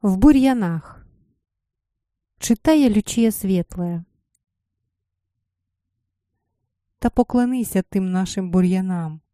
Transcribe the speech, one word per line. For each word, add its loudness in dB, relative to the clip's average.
В 0
бур'янах. 2
Читає 2
Лючія 0
Свєтлая. -4
Та 0
поклонися -2
тим -4
нашим -4
бур'янам. -2